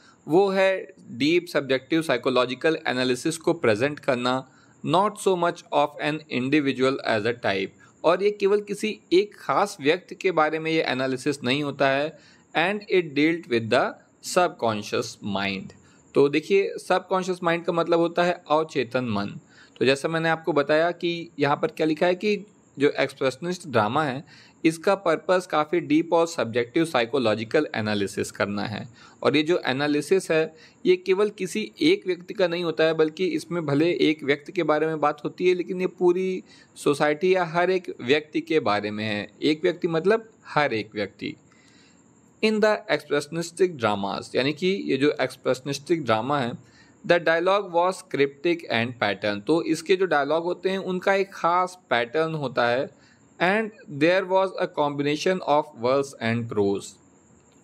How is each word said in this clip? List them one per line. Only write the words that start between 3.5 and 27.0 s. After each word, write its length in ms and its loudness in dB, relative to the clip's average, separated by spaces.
प्रेजेंट 480 0
करना, 480 -2
not 240 2
so 80 4
much 240 0
of 140 4
an 140 -2
individual 520 0
as 160 0
a 80 -2
type। 220 -2
और 180 4
ये 80 4
केवल 300 2
किसी 400 -6
एक 260 4
खास 420 0
व्यक्ति 340 0
के 160 -2
बारे 280 2
में 120 -4
ये 120 0
एनालिसिस 640 -2
नहीं 180 0
होता 260 0
है। 300 -2
And 200 0
it 240 0
dealt 320 0
with 200 -2
the 200 2
subconscious 800 -2
mind। 360 -4
तो 140 6
देखिए, 440 0
सबकॉन्शियस 540 -2
माइंड 220 0
का 80 -2
मतलब 260 2
होता 240 0
है 280 0
अवचेतन 540 0
मन। 220 -2
तो 60 0
जैसा 240 2
मैंने 200 0
आपको 240 0
बताया 380 2
कि 480 -4
यहाँ 180 2
पर 120 -2
क्या 180 -2
लिखा 200 0
है 80 4
कि 320 -2
जो 120 4
एक्सप्रेशनिस्ट 800 -4
ड्रामा 360 2
है, 200 -4
इसका 300 2
पर्पस 520 0
काफ़ी 340 -2
डीप 320 0
और 140 4
सब्जेक्टिव 580 -2
साइकोलॉजिकल 880 0